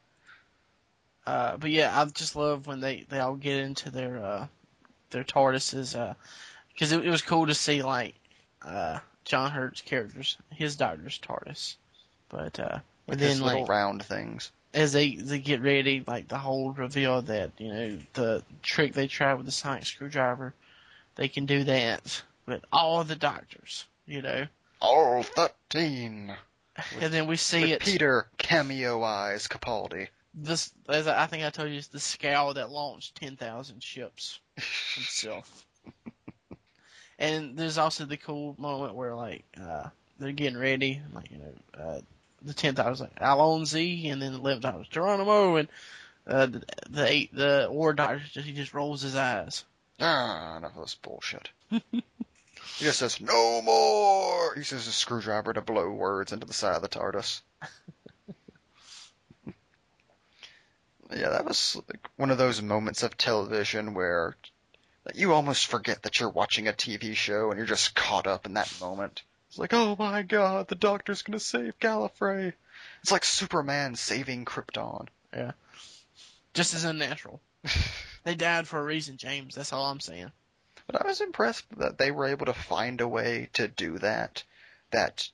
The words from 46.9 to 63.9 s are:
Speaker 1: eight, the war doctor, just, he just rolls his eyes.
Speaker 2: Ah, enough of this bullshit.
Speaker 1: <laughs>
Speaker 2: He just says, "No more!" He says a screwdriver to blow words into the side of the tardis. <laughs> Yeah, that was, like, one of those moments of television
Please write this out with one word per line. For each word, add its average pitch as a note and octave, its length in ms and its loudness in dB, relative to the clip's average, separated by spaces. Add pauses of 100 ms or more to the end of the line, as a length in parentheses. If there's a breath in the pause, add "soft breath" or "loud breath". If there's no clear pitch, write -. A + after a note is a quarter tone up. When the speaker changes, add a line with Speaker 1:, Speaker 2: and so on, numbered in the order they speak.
Speaker 1:
eight, C#3+ 260 2
the C#3 360 4
war D3+ 240 4
doctor, C#3+ 260 2 (120)
just, C#3+ 160 -8
he D3 60 -8
just C#3 200 -6
rolls D3 300 -2
his C3+ 120 -4
eyes. B2 480 -2 (360)
Speaker 2:
Ah, A2 580 0
enough E2 180 -10
of E2 60 -12
this - 140 -10
bullshit. - 600 -12
Speaker 1:
<laughs> - 140 -20
Speaker 2:
He - 1160 -8
just D3 140 4
says, A#2+ 220 -2
"No A#2 400 4
more!" F#3+ 920 6
He D3 80 -6
says B2 240 -6
a A2+ 40 -4
screwdriver G#2+ 640 0
to A2 80 -2
blow G2+ 300 0
words G2 420 0
into A2 140 -8
the A2 60 -8
side G2 220 2
of E2 60 0
the - 60 -4
tardis. - 540 -4 (200)
<laughs> - 720 -20 (2750 loud breath)
Yeah, - 140 2
that - 160 0
was, - 300 0
like, - 400 -12
one C3+ 160 2
of B2 80 4
those A#2+ 220 4
moments G#2+ 420 0
of - 140 -4
television G#2+ 760 0